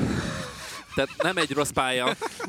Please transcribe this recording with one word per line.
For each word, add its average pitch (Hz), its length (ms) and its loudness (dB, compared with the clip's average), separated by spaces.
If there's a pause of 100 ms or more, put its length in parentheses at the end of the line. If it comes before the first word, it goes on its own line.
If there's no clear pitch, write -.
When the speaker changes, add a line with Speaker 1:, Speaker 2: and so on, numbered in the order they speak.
(400)
Speaker 1:
<laughs> - 560 -12
Speaker 2:
tehát 139 140 2 (140)
nem 180 140 2
egy 156 140 2
rossz 139 200 2
pálya. 127 440 2 (340)